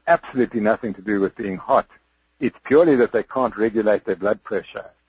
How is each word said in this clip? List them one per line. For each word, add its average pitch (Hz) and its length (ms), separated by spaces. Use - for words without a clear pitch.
absolutely 120 540
nothing 107 340
to 98 80
do 101 180
with 95 140
being 98 220
hot. 127 320
It's - 260
purely 151 320
that 120 140
they 110 140
can't 123 320
regulate 107 480
their 95 120
blood 101 280
pressure. - 440